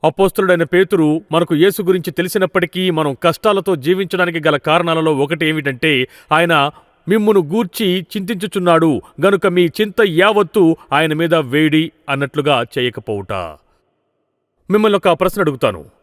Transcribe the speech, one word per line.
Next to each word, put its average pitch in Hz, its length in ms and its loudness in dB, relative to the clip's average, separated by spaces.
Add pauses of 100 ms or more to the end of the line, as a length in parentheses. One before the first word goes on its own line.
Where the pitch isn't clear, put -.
అపోస్తలుడైన 185 600 2
పేతురు 165 580 0 (100)
మనకు 165 240 0
యేసు 185 260 2
గురించి 180 300 0
తెలిసినప్పటికీ, 185 760 -2
మనం 151 340 -2
కష్టాలతో 190 520 0
జీవించడానికి 175 720 -2
గల 151 100 2
కారణాలలో 160 580 0
ఒకటి 147 300 -2
ఏమిటంటే, 143 640 -2 (240)
ఆయన 156 400 2 (360)
"మిమ్మును 208 320 2
గూర్చి 185 640 -2 (120)
చింతించుచున్నాడు, 175 840 0 (240)
గనుక 196 220 2
మీ 180 180 2
చింత 208 300 -4 (100)
యావత్తు 185 720 2 (160)
ఆయన 156 200 2
మీద 165 220 0
వేడి" 156 560 0 (180)
అన్నట్లుగా 139 560 -2 (120)
చేయకపోవుట. 113 560 -6 (1400)
మిమ్మల్ని 214 260 2
ఒక 190 120 2
ప్రశ్న 185 320 0
అడుగుతాను. 123 440 -2 (180)